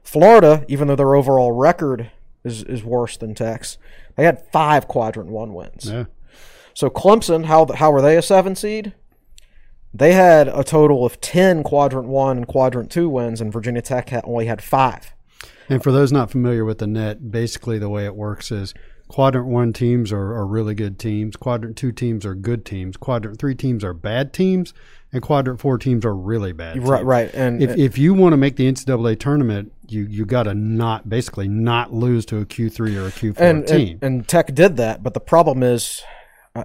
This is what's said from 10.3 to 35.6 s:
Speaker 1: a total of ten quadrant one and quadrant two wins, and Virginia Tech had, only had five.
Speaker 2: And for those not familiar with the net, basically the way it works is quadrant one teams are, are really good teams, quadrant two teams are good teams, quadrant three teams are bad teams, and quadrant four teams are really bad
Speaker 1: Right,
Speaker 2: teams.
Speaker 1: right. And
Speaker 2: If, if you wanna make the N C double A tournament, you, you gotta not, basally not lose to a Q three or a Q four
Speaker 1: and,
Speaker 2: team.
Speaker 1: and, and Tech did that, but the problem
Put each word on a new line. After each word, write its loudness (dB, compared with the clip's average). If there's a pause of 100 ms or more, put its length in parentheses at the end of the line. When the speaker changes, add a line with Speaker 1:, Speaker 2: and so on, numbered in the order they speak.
Speaker 1:
a -2
total 4
of -6
ten 2
quadrant 0
one 0
and -8
quadrant 0
two -2
wins, -4
and -6
Virginia -6
Tech -6
had, -6
only -4
had -6
five. -2 (560)
Speaker 2:
And 0
for 2
those 4
not 0
familiar -2
with -4
the -6
net, -6
basically -6
the -6
way -6
it -10
works -10
is -8 (360)
quadrant 0
one 0
teams -2
are, -6
are -6
really -4
good -8
teams, -6
quadrant -6
two -4
teams -6
are -8
good -6
teams, -10
quadrant -6
three -4
teams -4
are -6
bad -6
teams, -2 (380)
and -6
quadrant -2
four 0
teams -2
are -2
really -6
bad -12 (100)
Speaker 1:
Right, 2
Speaker 2:
teams. -4
Speaker 1:
right. 0
And -2
Speaker 2:
If, 0
if 2
you 4
wanna 6
make 2
the 0
N 0
C -16
double -2
A 0
tournament, -2 (160)
you, -6
you -6
gotta -2
not, -2
basally -6
not -2
lose 0
to -6
a -4
Q -6
three -4
or -6
a -6
Q -4
four 2
Speaker 1:
and, 2
Speaker 2:
team. 0
Speaker 1:
and, -4
and -4
Tech 0
did 6
that, -4
but -6
the -8
problem 2